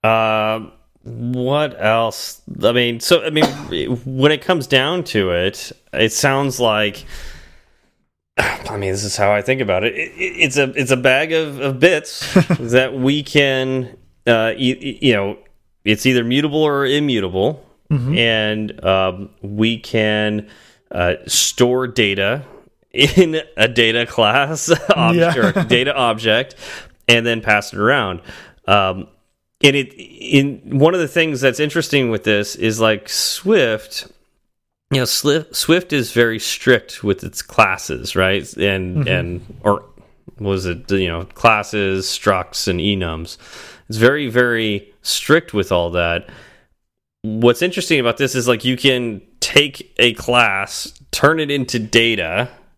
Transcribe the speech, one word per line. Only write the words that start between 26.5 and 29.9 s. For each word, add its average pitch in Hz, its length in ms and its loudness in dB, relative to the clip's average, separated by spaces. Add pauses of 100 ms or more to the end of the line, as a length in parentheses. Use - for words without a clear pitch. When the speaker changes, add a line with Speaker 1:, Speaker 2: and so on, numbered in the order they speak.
Speaker 1:
and 117 160 6
then 113 160 -2
pass 107 320 0
it 101 60 -8
around. 104 420 0 (440)
Um, 95 420 2 (540)
and 139 140 4
it, 131 220 -2